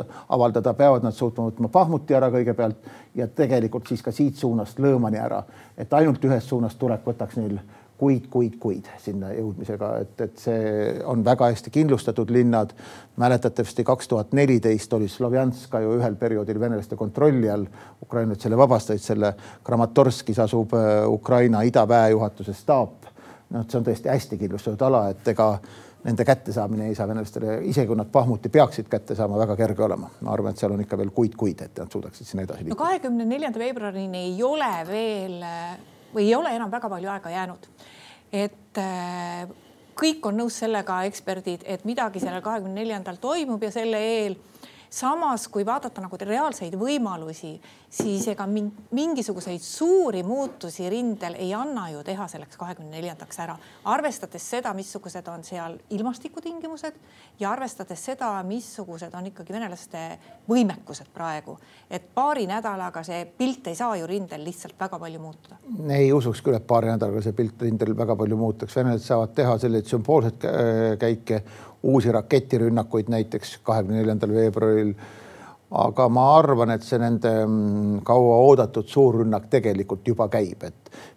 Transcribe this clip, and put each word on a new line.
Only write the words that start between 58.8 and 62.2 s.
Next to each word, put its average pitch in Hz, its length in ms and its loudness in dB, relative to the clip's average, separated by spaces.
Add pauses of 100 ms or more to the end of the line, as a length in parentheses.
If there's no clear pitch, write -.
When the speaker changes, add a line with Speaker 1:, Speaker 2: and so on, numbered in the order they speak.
Speaker 2:
on 180 140 -10
ikkagi 185 240 -16
venelaste 180 480 -12 (420)
võimekused 208 680 0
praegu, 151 440 -10 (320)
et 180 240 -10
paari 269 320 0